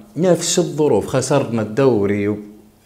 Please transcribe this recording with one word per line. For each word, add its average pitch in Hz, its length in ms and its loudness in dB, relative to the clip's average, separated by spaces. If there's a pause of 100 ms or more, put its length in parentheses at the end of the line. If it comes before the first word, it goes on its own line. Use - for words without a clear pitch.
(160)
نفس 175 420 0
الظروف، 143 480 0
خسرنا 123 560 -2
الدوري 104 760 0 (500)